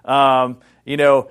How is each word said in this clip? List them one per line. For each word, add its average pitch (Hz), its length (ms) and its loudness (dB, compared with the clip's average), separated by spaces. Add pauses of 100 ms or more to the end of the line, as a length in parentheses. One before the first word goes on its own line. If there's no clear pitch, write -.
um, 131 520 0 (280)
you 143 120 -10
know, 139 340 2